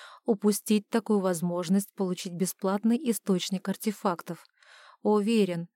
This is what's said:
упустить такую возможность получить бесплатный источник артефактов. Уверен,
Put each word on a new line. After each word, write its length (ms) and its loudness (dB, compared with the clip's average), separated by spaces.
упустить 640 0
такую 300 0
возможность 760 0
получить 380 -4
бесплатный 640 -2
источник 600 -2
артефактов. 720 -4
Уверен, 720 2